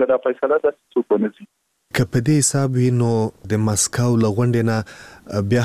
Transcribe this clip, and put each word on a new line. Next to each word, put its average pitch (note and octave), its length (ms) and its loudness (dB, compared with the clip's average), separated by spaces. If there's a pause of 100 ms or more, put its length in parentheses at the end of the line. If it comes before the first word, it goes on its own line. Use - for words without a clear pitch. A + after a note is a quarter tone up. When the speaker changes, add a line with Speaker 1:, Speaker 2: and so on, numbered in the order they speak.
(120)
Speaker 1:
دا B2+ 140 2
فیصله C3+ 380 -2
داسې D3 180 -2 (140)
څوک - 180 -2
ونه G#3 220 0
ځي. G#3 100 -20 (480)
Speaker 2:
که - 180 -2
په A#2+ 140 -2
دې D3+ 160 2
حساب C3+ 380 -2
وي، B2+ 100 2 (140)
نو A#2 80 0 (420)
د G#2+ 140 0
مسکو A#2+ 420 -2 (140)
له G#2 120 0
غونډې A#2+ 340 0
نه، A2 80 0 (760)
بیا A#2+ 100 2